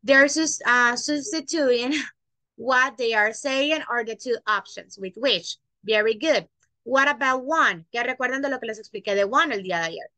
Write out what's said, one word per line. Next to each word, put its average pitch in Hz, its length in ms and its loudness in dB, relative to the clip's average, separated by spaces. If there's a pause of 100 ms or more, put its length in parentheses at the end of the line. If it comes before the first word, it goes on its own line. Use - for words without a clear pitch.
They're 269 260 6
sus-, 311 380 -2
uh, 240 300 4
substituting 285 960 0 (340)
<laughs> - 300 -20
what 254 400 0
they 233 160 -2
are 220 220 2
saying 285 560 0
or 240 140 -2
the 220 120 -8
two 233 200 -4 (100)
options 202 520 -6
with 190 180 -10
which. 220 420 0 (260)
Very 214 300 2
good. 214 340 0 (360)
What 269 240 2
about 262 360 0
one? 247 480 0
¿Qué 240 100 -2
recuerdan 254 400 -4
de 277 60 -2
lo 269 100 -4
que 233 100 -8
les 214 100 -8
expliqué 208 360 -6
de 202 100 2
one 277 280 2
el 202 100 -4
día 175 180 -2
de 165 80 -2
ayer? - 300 -12